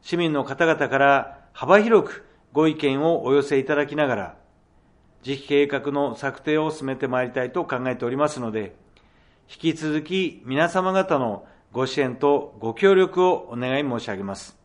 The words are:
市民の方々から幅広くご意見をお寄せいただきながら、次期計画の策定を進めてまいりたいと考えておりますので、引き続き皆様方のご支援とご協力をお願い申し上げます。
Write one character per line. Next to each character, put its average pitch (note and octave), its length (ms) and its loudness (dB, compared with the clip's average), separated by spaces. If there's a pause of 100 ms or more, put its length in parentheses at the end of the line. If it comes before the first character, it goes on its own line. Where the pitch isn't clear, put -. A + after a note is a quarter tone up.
市 - 140 -6
民 E3+ 160 0
の C#3+ 140 -2
方 E3 220 0
々 D3+ 200 2
か C3+ 100 0
ら C#3 420 4 (120)
幅 F#3+ 300 4
広 A3 260 4
く - 180 -14 (280)
ご D#3 160 4
意 D3+ 80 -4
見 C#3+ 240 0
を D#3+ 240 0
お C3 80 2
寄 C#3+ 100 4
せ C#3 160 2
い C3 60 -2
た D3+ 100 0
だ C#3+ 120 0
き C#3+ 100 -8
な D3 100 2
が C3 80 0
ら、 F#2 300 -10 (800)
次 C3+ 140 -6
期 - 80 -20
計 C#3+ 180 4
画 C#3+ 260 -4
の C#3 240 -2
策 C3+ 240 -8
定 D#3 200 0
を D#3 100 -2
進 D3+ 160 -10
め C3+ 100 -4
て C3 120 -4
ま B2+ 160 0
い - 20 0
り B2 60 -10
た B2+ 120 -2
い B2+ 80 -6
と F3 140 -2
考 C3 120 -4 (120)
え B2 60 -4
て B2 100 -6
お A#2+ 60 -2
り C3 40 -4
ま D3 140 0
す B2+ 100 -10
の A2+ 120 -6
で、 G#2+ 240 -6 (760)
引 - 240 -2
き - 0 -
続 D#3 300 -4
き F3+ 420 -4
皆 D3 240 0
様 F#3 220 -2
方 F#3 260 0
の A2+ 300 -4 (240)
ご B2+ 160 -2
支 - 120 -4
援 B2+ 160 -2
と C#3+ 440 0
ご A2+ 160 -6
協 G3 180 4
力 F#3 300 2
を F3+ 280 0
お A#2+ 60 -12
願 B2+ 220 -2
い - 20 -2
申 B2 180 -4
し - 100 -10
上 G2+ 60 -6
げ F#2+ 60 -10
ま G2 140 -8
す。 - 300 -20